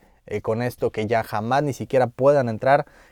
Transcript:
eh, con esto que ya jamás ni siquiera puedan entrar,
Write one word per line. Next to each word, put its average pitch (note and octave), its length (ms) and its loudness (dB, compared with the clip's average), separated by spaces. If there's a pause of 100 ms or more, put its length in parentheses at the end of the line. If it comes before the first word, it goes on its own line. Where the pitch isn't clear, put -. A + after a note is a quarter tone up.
(260)
eh, G#2+ 160 -6
con A2+ 200 -2
esto B2 300 -4
que A2 160 -4
ya A2+ 160 0
jamás A#2 400 -2
ni C#3+ 80 -2
siquiera B2 340 0
puedan C3+ 420 2
entrar, B2+ 380 2 (260)